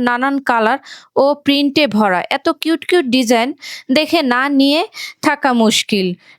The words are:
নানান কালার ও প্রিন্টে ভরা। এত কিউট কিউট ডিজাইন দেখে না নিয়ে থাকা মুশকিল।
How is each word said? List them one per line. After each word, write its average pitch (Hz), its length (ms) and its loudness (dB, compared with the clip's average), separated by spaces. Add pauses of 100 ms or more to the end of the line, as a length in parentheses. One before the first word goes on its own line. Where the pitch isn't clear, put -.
নানান 254 280 -2 (140)
কালার 233 300 0 (360)
ও 269 100 4 (180)
প্রিন্টে 285 400 0 (120)
ভরা। 190 260 2 (160)
এত 302 100 -8 (140)
কিউট 320 280 -2
কিউট 349 160 2 (100)
ডিজাইন 247 340 2 (480)
দেখে 311 220 0 (140)
না 247 80 0 (180)
নিয়ে 285 220 2 (440)
থাকা 285 280 0
মুশকিল। 208 540 0 (320)